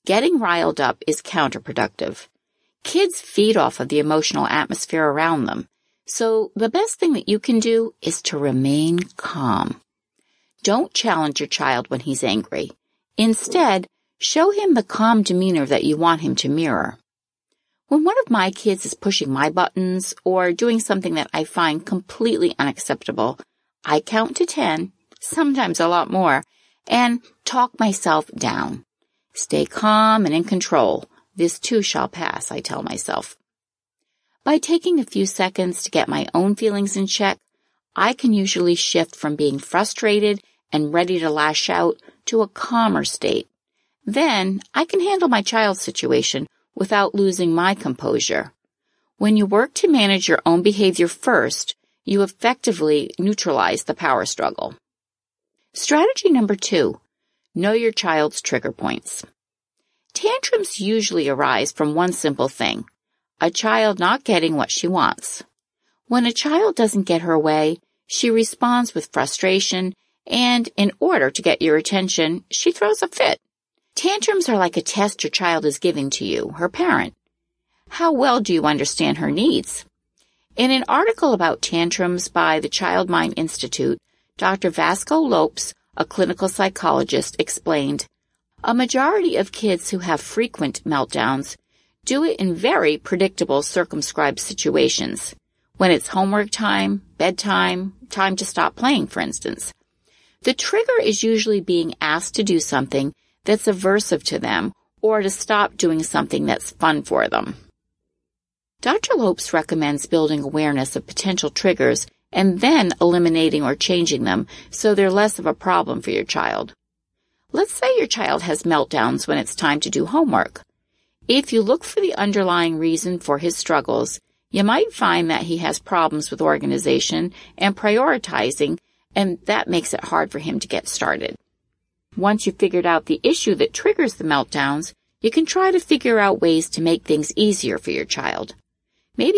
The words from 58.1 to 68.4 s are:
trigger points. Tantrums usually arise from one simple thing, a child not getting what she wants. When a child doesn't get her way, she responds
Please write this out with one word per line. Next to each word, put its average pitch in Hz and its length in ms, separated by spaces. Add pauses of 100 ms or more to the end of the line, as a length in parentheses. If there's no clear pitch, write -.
trigger 127 320
points. - 500 (920)
Tantrums 440 640
usually 196 500
arise 131 420
from 151 240
one 175 160
simple 139 380
thing, 101 340 (560)
a 165 100
child 214 480
not 190 280
getting 165 300
what 131 160
she - 140
wants. - 580 (640)
When 247 180
a 233 80
child 330 420
doesn't 202 280
get 175 180
her 165 180
way, 156 380 (300)
she - 220
responds 240 640